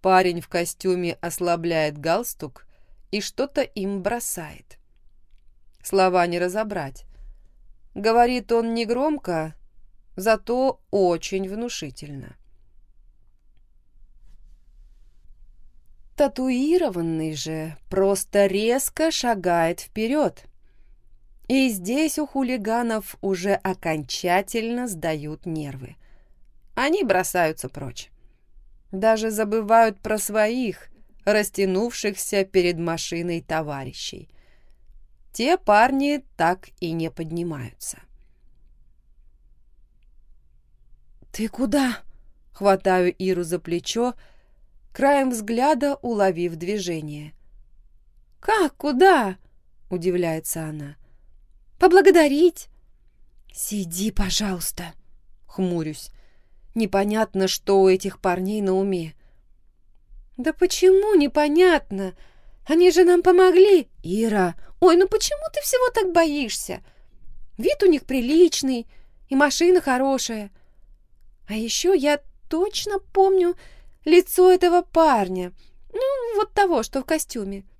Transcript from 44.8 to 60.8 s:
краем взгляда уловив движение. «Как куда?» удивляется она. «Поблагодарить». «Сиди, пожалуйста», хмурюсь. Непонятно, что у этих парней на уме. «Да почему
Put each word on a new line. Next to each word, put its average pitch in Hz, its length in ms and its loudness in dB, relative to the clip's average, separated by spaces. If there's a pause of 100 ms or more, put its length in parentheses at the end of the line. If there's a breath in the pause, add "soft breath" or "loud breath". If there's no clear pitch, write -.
краем 277 400 2
взгляда 240 720 0
уловив 180 560 -2
движение. 160 760 -8 (1080)
«Как 392 360 0
куда?» 277 600 2 (520)
удивляется 165 760 -4
она. 151 320 -12 (840)
«Поблагодарить». 339 880 4 (840)
«Сиди, 196 580 -6
пожалуйста», 185 840 -4 (540)
хмурюсь. 170 640 -6 (640)
Непонятно, 208 720 0
что 196 340 2
у 190 80 6
этих 185 300 0
парней 190 420 -2
на 190 120 0
уме. 190 400 -2 (1200)
«Да 311 160 -2
почему 381 640 4